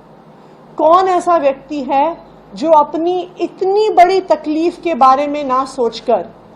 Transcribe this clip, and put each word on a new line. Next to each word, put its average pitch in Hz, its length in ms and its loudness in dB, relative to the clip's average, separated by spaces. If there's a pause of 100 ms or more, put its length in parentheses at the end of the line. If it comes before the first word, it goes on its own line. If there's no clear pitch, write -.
(760)
कौन 339 300 4
ऐसा 359 300 0
व्यक्ति 277 460 -4
है 294 340 -2 (380)
जो 285 160 -2
अपनी 330 580 0 (120)
इतनी 403 480 -2
बड़ी 370 320 4
तकलीफ 311 600 -4
के 330 120 -4
बारे 262 340 2
में 294 160 -6
ना 262 220 -2
सोचकर 226 640 -4 (260)